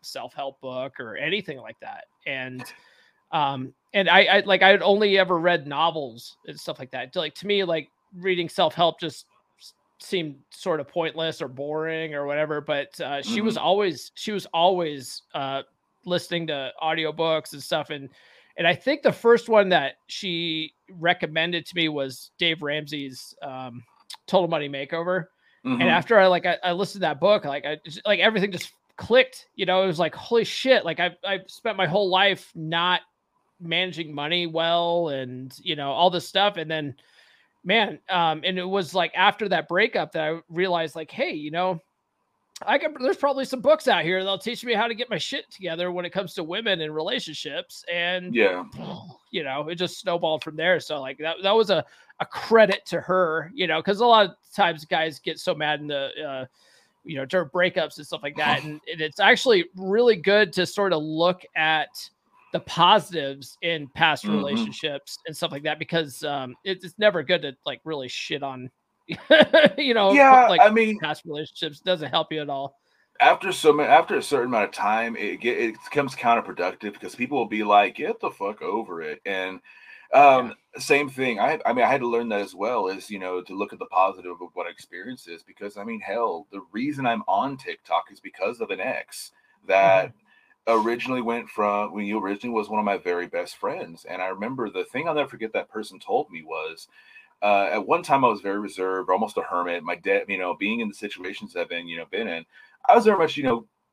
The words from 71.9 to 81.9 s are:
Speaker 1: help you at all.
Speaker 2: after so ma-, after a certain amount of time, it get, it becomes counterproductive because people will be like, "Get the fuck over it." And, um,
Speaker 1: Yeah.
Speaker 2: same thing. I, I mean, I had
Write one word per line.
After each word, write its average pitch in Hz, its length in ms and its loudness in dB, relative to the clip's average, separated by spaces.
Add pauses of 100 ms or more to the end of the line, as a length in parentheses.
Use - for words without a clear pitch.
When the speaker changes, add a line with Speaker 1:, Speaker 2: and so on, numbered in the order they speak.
Speaker 1:
help 160 220 -2
you 156 100 -6
at 143 80 -8
all. 139 280 -8 (440)
Speaker 2:
after 180 300 4
so 151 220 6
ma-, 147 100 2
after 156 340 6
a 123 60 -2
certain 127 240 0
amount 110 180 2
of 95 60 -10
time, 113 460 -2
it 90 240 -6
get, 117 160 0
it 113 180 -2 (140)
becomes 143 260 -2
counterproductive 101 800 -2
because - 220 -14
people 131 220 -4
will 110 100 0
be 107 160 -4
like, 104 320 4
"Get 190 240 -6
the 175 120 -6
fuck 101 300 -8
over 95 400 -6
it." 76 240 -10
And, 95 340 -6 (540)
um, 131 340 8
Speaker 1:
Yeah. 104 60 -12 (240)
Speaker 2:
same 143 320 2
thing. 127 300 -2
I, 147 260 2
I 113 80 2
mean, 123 120 2
I - 40 2
had 135 120 2